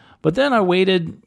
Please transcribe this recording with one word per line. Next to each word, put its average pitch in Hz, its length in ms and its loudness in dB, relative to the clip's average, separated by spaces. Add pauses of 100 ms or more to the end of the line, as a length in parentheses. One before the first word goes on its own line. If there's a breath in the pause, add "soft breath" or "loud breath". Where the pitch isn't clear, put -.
(220 soft breath)
But 156 140 -2
then 277 160 0
I 233 80 2
waited, 185 680 0